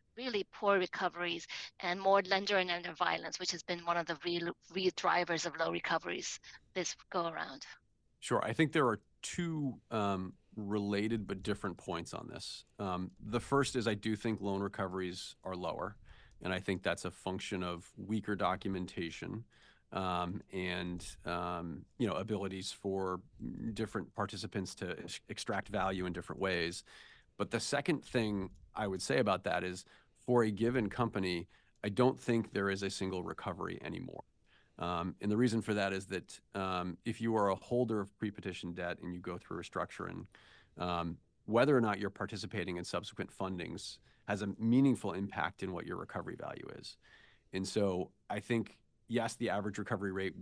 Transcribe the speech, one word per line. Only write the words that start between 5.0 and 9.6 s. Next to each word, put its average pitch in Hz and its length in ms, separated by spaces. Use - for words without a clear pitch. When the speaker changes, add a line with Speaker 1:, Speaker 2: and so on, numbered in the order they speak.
Speaker 1:
of 160 120
low 165 140
recoveries 170 680
this 180 220
go 170 180
around? 156 380
Speaker 2:
Sure. - 240
I 113 100
think 156 180
there 151 160
are 110 120
two, 151 560